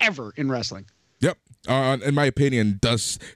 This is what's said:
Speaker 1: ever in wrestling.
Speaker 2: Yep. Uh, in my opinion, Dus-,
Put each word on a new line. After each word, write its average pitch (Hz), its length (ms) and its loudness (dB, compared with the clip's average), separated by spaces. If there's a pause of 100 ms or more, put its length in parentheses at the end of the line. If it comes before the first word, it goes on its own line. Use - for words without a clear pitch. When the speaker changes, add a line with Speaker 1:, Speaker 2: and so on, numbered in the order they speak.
Speaker 1:
ever 139 360 -4
in 139 140 -2
wrestling. 110 360 -6 (340)
Speaker 2:
Yep. 135 180 0 (300)
Uh, 131 360 2
in 143 100 2
my 143 100 4
opinion, 123 580 2
Dus-, 117 360 0 (180)